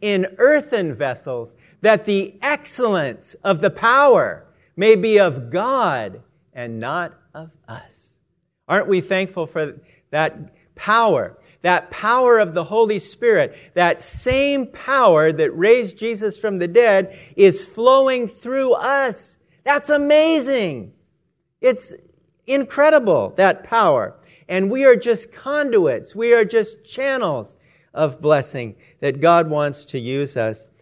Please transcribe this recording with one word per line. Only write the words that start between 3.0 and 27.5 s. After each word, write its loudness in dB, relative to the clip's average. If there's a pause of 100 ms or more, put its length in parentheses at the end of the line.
of -2
the 2
power 2 (320)
may 4
be 2
of -2
God -4 (320)
and -12
not -8 (180)
of -20 (180)
us." -20 (480)
Aren't 0
we 0
thankful -6
for -8 (340)
that -6
power? -2 (240)
That -2
power 2
of -2
the -4
Holy 0
Spirit, -2 (200)
that 0
same -4
power 2
that -2
raised 0
Jesus -6
from -6
the -4
dead, 2 (200)
is 4
flowing 0
through -4
us. -4 (260)
That's -2
amazing. 0 (680)
It's -2 (520)
incredible, 2
that 2
power. 0 (320)
And -2
we -2
are 8
just -4
conduits. -2
We 0
are 4
just -4
channels -6 (400)